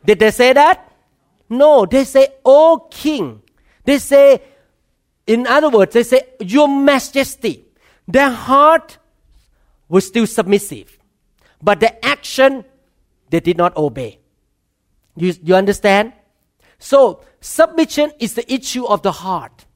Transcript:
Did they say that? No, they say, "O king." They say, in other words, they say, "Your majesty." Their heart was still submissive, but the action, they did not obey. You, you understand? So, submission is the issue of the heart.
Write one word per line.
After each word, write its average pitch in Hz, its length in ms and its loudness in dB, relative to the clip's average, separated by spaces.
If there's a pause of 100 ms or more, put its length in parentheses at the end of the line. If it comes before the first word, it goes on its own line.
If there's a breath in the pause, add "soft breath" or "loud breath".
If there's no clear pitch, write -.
Did 196 160 0
they 214 120 2
say 247 220 2
that? 302 380 2 (580)
No, 262 360 4
they 262 180 0
say, 269 240 2 (160)
"O 320 460 4
king." 180 520 -8 (440)
They 277 140 0
say, 277 420 4 (880 soft breath)
in 233 180 -2
other 285 240 0
words, 202 240 2
they 233 100 2
say, 254 180 0 (180)
"Your 247 280 0
majesty." 277 960 -4 (420)
Their 262 240 0
heart 294 680 0 (920)
was 185 200 -2
still 233 180 -2
submissive, 196 720 -6 (640)
but 202 180 -2
the 226 260 -4
action, 269 600 -2 (640)
they 165 100 -2
did 170 180 -4
not 175 200 -2
obey. 131 420 -8 (960)
You, 175 180 -4 (100)
you 180 120 0
understand? 202 580 -2 (640)
So, 262 440 0 (200 soft breath)
submission 311 760 -2
is - 160 -8
the 240 180 -8
issue 247 320 -10
of 208 160 -4
the 196 100 -4
heart. - 540 -12 (100)